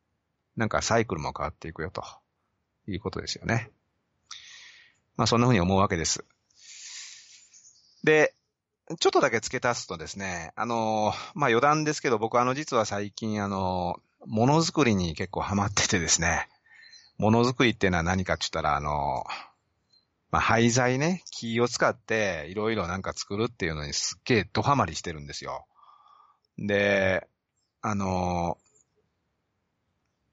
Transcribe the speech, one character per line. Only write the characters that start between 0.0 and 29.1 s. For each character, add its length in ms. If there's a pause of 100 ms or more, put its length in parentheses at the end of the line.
な 120
ん 20
か 140
サ 160
イ 80
ク 80
ル 80
も 120
変 100
わ 60
っ 40
て 140
い 40
く 100
よ 80
と 120 (840)
い 100
う 40
こ 100
と 120
で 60
す 80
よ 100
ね。 240 (1500)
ま 80
あ 20
そ 120
ん 20
な 60
風 80
に 80
思 120
う 40
わ 100
け 80
で 80
す。 220 (1800)
で、 300 (640)
ち 80
ょ 20
っ 40
と 80
だ 100
け 100
付 200
け 60
足 180
す 20
と 100
で 120
す 100
ね、 380
あ 100
の、 480 (200)
ま 120
あ 20
余 140
談 220
で 100
す 80
け 80
ど、 80
僕 200
あ 60
の 80
実 240
は 80
最 280
近 300
あ 60
の、 500 (280)
も 200
の 160
づ 100
く 120
り 100
に 200
結 160
構 100
ハ 140
マ 120
っ 60
て 160
て 100
で 100
す 120
ね、 280 (680)
も 140
の 140
づ 100
く 100
り 60
っ 40
て 120
い 20
う 40
の 60
は 40
何 220
か 100
っ 20
て 60
言 60
っ 20
た 180
ら 80
あ 40
の、 440 (1040)
ま 80
あ、 40
廃 280
材 280
ね、 240 (100)
木 280
を 80
使 200
っ 60
て 560
い 40
ろ 160
い 60
ろ 100
な 100
ん 60
か 100
作 240
る 120
っ 20
て 160
い 40
う 40
の 100
に 80
す 260
っ 60
げ 140
え 140
ド 100
ハ 140
マ 100
り 80
し 80
て 100
る 80
ん 60
で 60
す 120
よ。 220 (920)
で、 680 (560)
あ 120
の、 640 (1700)